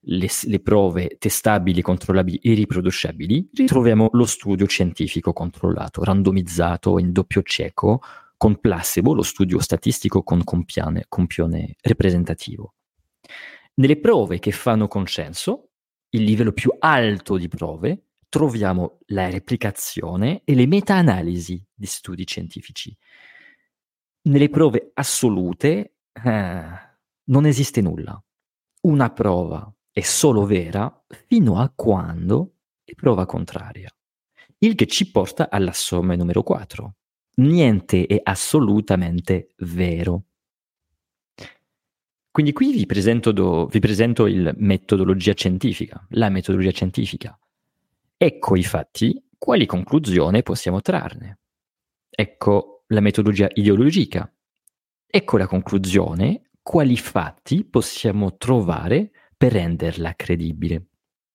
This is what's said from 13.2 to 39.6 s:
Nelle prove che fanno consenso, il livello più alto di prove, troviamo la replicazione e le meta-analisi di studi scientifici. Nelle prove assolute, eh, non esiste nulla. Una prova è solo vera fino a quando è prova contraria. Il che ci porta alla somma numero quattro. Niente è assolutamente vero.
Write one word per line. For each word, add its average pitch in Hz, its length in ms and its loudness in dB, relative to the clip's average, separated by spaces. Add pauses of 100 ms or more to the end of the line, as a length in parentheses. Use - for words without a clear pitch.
Nelle 139 240 4
prove 135 400 2
che 101 140 -4
fanno 110 360 0
consenso, 92 800 -6 (400)
il 113 120 0
livello 107 300 2
più - 260 0
alto 110 580 2
di 85 120 -4
prove, 82 560 -6 (240)
troviamo 101 800 -2
la 92 220 -2
replicazione 98 1160 -6
e 147 100 2
le 127 120 6
meta-analisi 95 960 0 (100)
di 101 120 -14
studi 92 400 -10
scientifici. - 720 -14 (1300)
Nelle 139 260 4
prove 147 460 2
assolute, 127 1040 -2 (160)
eh, 101 520 -4 (600)
non 139 220 4
esiste 135 340 0
nulla. 82 420 -4 (600)
Una 143 280 2
prova 90 640 -2 (180)
è 101 120 -4
solo 113 420 2
vera 98 600 -2 (220)
fino 131 320 4
a 127 160 0
quando 92 800 -2 (280)
è - 100 -20
prova 92 320 0
contraria. - 640 -12 (680)
Il 220 160 4
che - 120 4
ci - 240 -2
porta - 380 0
alla 95 240 -2
somma 90 420 -2
numero 87 280 0
quattro. 101 540 -6 (400)
Niente 127 720 4
è 104 160 0
assolutamente 95 1400 0
vero. 87 680 -4 (2000)